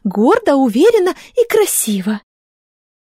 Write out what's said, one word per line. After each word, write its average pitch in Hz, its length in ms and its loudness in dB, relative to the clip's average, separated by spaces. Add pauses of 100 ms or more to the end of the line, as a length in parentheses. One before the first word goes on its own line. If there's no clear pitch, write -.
гордо, 277 500 0
уверенно 349 560 2 (240)
и 466 140 0
красиво». 208 720 -2 (920)